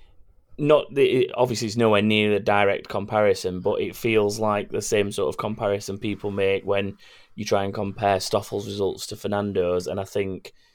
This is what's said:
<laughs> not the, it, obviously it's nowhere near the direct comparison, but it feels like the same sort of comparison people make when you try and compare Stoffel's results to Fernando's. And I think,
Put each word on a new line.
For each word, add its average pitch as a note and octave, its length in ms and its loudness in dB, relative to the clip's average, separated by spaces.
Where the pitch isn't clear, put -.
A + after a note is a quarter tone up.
<laughs> - 460 -20
not D3 360 2
the, C#3 100 4
it, - 120 -2
obviously A#2+ 320 0
it's G#2 100 -4
nowhere A2 240 6
near G#2+ 300 4
the G#2 80 2
direct G2+ 500 2
comparison, G2 720 0
but G2+ 200 0
it F#2+ 140 -4
feels G#2+ 440 2
like G#2 300 0
the A2+ 120 -4
same G2+ 300 0
sort G2+ 180 -2
of - 80 -6
comparison G2+ 600 -4
people G#2 340 -6
make G2 340 0
when G2 320 -2
you G#2 100 -8
try G2+ 180 2
and G2 100 -4
compare G2+ 440 0
Stoffel's G#2 480 -2
results G2+ 420 -4
to G#2+ 80 -12
Fernando's. F#2+ 720 -2
And F#2 120 -6
I G2 60 -6
think, F#2+ 480 -6